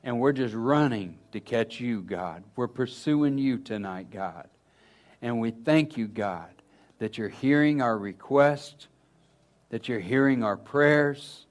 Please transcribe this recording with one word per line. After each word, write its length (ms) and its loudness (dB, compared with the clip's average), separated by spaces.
and 160 -4
we're 140 4
just 220 -2
running 640 0
to 80 -8
catch 400 -2
you, 200 -4
God. 420 -8
We're 100 -2
pursuing 680 0
you 220 0
tonight, 520 -8
God. 380 -10
And 180 -2
we 140 -2
thank 440 2
you, 120 -4
God, 420 -6
that 180 -6
you're 120 -6
hearing 520 2
our 160 2
request, 920 0
that 180 -8
you're 120 -2
hearing 420 2
our 140 0
prayers. 960 2